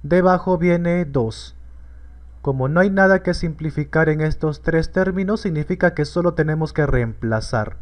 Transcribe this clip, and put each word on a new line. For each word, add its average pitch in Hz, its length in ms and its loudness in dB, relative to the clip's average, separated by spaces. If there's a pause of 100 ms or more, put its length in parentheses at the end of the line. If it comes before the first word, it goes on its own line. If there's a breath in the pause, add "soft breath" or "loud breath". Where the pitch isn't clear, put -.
Debajo 180 560 2
viene 175 480 2
dos. 123 500 -4 (840 soft breath)
Como 131 260 0
no 165 120 2
hay 202 100 4
nada 190 320 6
que 180 100 0
simplificar 156 760 0
en 156 100 0
estos 156 420 -2
tres 165 300 0
términos, 190 480 0
significa 175 540 0
que 151 100 -2
solo 175 300 0
tenemos 156 400 -2
que 147 120 2
reemplazar. 113 960 -2